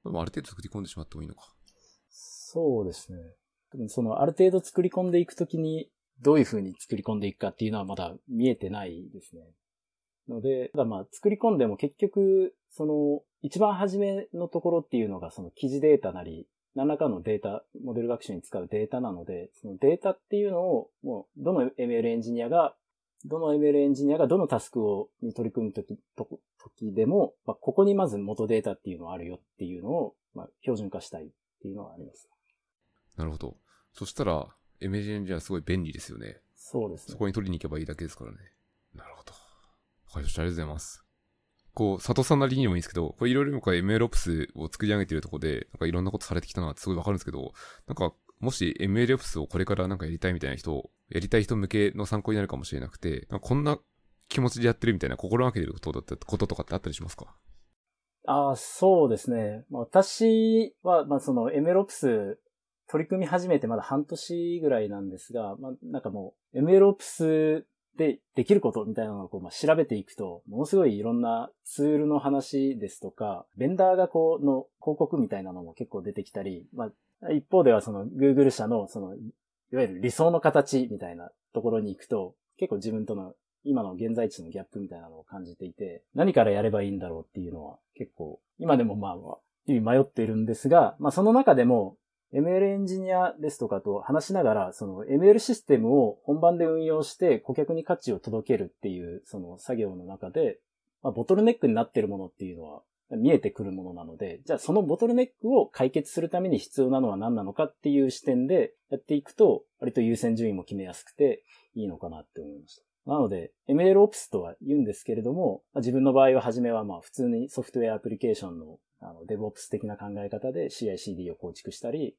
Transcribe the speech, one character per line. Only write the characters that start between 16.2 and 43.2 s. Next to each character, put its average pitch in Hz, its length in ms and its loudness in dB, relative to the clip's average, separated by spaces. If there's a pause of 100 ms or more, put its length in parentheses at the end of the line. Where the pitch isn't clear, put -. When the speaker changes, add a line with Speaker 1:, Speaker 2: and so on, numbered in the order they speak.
Speaker 2:
り、 82 240 -14 (280)
何 135 140 -2
ら 147 100 0
か 151 100 0
の 92 140 -4
デ 107 160 -2
ー - 40 -8
タ、 104 220 -6 (180)
モ 123 120 -8
デ 117 80 -4
ル 120 60 -4
学 120 140 -4
習 98 120 -10
に 85 80 -10
使 - 160 -12
う 87 100 -8
デ 107 180 -2
ー - 40 -16
タ 127 100 -6
な 117 120 -6
の 85 120 -12
で、 87 260 -10 (100)
そ 110 80 -16
の 95 100 -12
デ 151 180 4
ー - 40 -12
タ 190 100 0
っ 185 100 -6 (100)
て 208 60 0
い 208 100 0
う 196 60 -2
の 175 100 -2
を、 165 280 -2 (120)
も 123 240 -8 (100)
う、 143 60 -14
ど 165 100 0
の 131 260 0
エ 127 80 -2
ム 120 80 -2
エ 117 80 2
ル 117 80 0
エ 117 60 -2
ン 117 40 -2
ジ 117 120 -6
ニ 117 100 -4
ア 120 60 -6
が、 160 280 2 (480)
ど 151 140 -6
の 156 160 0
エ 147 40 2
ム 147 80 4
エ 147 60 6
ル 143 80 4
エ 143 80 4
ン 139 60 2
ジ 139 120 0
ニ 143 80 4
ア 156 40 0
が 151 80 4
ど 170 120 2
の 175 80 2
タ 117 140 0
ス - 80 -12
ク 110 180 -2
を、 101 220 -2 (140)
に 117 120 -8
取 113 140 -4
り - 40 -6
組 113 160 -4
む 98 40 -8
と 104 100 -8
き、 107 160 -14 (180)
と-、 113 120 -8 (340)
時 - 300 -10
で 110 140 2
も、 170 280 2 (120)
ま 107 80 -6
あ、 - 60 -10
こ - 120 -4
こ 196 120 6
に 202 100 4
ま 190 120 2
ず 104 120 -4
元 104 280 -4
デ 110 140 2
ー - 40 -14
タ 101 80 -2
っ - 80 -10
て 95 100 -10
い 87 60 -10
う - 20 -18
の 82 80 -14
は 90 80 -10
あ 90 40 -12
る 85 80 -12
よ 90 100 -12
っ - 40 -20 (180)
て 95 60 -8
い 87 140 -10
う 87 40 -12
の 110 80 -8
を、 156 240 -2 (200)
ま 92 100 -14
あ、 - 40 -20 (120)
標 123 180 -2
準 98 120 -8
化 90 100 -10
し - 80 -18
た 80 120 -12
い 78 40 -16
っ 78 40 -18 (320)
て - 80 -16
い 98 40 -10
う 101 40 -12
の 104 80 -14
は - 100 -20
あ - 20 -20
り - 80 -18
ま - 100 -20
す。 - 140 -20 (880)
Speaker 1:
な 80 80 -6
る 78 80 -6
ほ 76 60 -10
ど。 - 180 -12 (360)
そ - 140 -12
し - 60 -14
た 143 120 -4
ら、 82 240 -2 (320)
エ 95 80 -8
ム 98 80 -2
エ 104 40 -2
ル 104 120 -6
エ 104 60 -6
ン 101 60 -6
ジ 92 80 -6
ニ 85 40 -4
ア 80 40 -6
す - 100 -16
ご 92 80 -4
い 78 40 -6
便 90 200 -2
利 78 100 -8
で - 80 -12
す - 120 -16
よ 55 60 -14
ね。 55 220 -16 (140)
Speaker 2:
そ 117 320 -6
う 95 40 -8
で 80 80 -12
す - 100 -18
ね。 - 40 -16
Speaker 1:
そ - 60 -16
こ 107 80 -2
に 95 60 -2
取 101 140 -4
り 92 40 -6
に 85 80 -4
行 - 40 -10
け 80 60 -8
ば 76 100 -8
い 78 40 -6
い 80 40 -8
だ 80 80 -10
け 85 100 -12
で 76 60 -12
す - 60 -18
か 62 100 -18
ら 53 40 -16
ね。 50 80 -20 (560)
な - 100 -20
る - 120 -20
ほ - 80 -20
ど。 - 80 -20
わ - 840 -20
か 76 60 -8
り 69 40 -8
ま - 60 2
し - 40 -2
た。 80 80 -2
あ - 20 0
り 90 60 0
が 85 60 -6
と 82 60 -6
う 76 40 -6
ご - 20 -
ざ 73 40 -8
い - 20 -10
ま 78 40 -10
す。 - 260 -16 (680)
こ 101 220 0
う、 - 40 -4
佐 - 120 -6
藤 123 140 2
さ 165 100 4
ん 139 60 4
な 139 60 2
り 131 100 0
に 135 100 2
も 92 80 2
い 87 40 0
い - 20 0
ん - 0 -
で - 20 -8
す - 60 -10
け - 60 -16
ど、 82 240 -2
こ 120 80 0